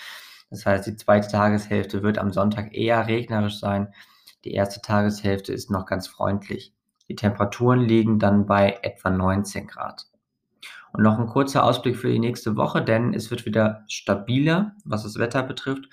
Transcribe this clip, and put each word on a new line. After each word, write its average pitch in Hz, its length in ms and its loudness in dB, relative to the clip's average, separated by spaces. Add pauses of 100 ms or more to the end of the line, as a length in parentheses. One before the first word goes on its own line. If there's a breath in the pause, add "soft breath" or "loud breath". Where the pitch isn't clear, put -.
(500 loud breath)
Das - 160 -14
heißt, 98 200 2
die 107 100 -6
zweite 104 320 2
Tageshälfte 104 760 0
wird 107 160 2
am 101 120 -2
Sonntag 104 440 0
eher 113 320 2
regnerisch 113 520 -2
sein. 101 300 -2 (560 loud breath)
Die - 80 -10
erste 101 300 -2
Tageshälfte 104 720 0
ist 101 160 -8
noch 95 160 -4
ganz 95 200 -6
freundlich. - 680 -6 (340)
Die 104 60 -10
Temperaturen 110 680 0
liegen 113 380 4
dann 101 260 4
bei 101 380 2
etwa - 260 -6
neunzehn 95 580 0
Grad. - 380 -12 (880 loud breath)
Und - 100 0
noch 107 160 6
ein 117 100 -2
kurzer 139 360 2
Ausblick 120 320 2
für 123 160 -2
die 117 60 2
nächste 117 360 -2
Woche, - 280 0
denn 113 320 2
es - 160 -6
wird - 160 -6
wieder 107 420 0
stabiler, 147 960 0
was 107 200 -6
das 107 140 -8
Wetter 117 240 0
betrifft, 135 500 -8